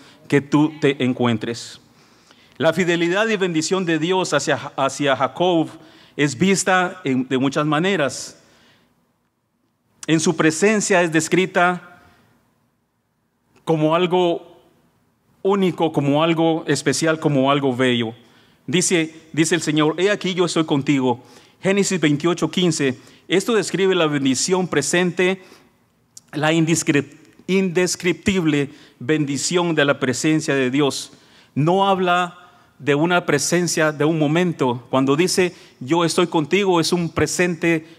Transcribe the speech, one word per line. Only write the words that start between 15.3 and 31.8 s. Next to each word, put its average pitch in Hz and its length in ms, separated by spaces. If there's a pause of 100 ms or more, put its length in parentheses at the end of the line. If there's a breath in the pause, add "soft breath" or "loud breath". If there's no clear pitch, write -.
único, 190 500
como 143 300
algo 165 420
especial, 156 540
como 139 320
algo 139 240
bello. 120 380 (520 soft breath)
Dice, 165 500 (160)
dice 160 220
el 165 80
Señor, 156 380
"He 185 100
aquí 190 240
yo 180 120
estoy 165 200
contigo". 135 580 (380 loud breath)
Génesis 190 400
veintiocho 156 480
quince. 151 500 (280 loud breath)
Esto 190 260
describe 190 400
la 170 140
bendición 147 600
presente, 180 760 (880 loud breath)
la 151 180
indescri-, 156 680 (260)
indescriptible 180 1300 (280 loud breath)
bendición 156 760
de 147 100
la 139 140
presencia 151 560
de 131 160
Dios. 135 420 (400 soft breath)
No 175 340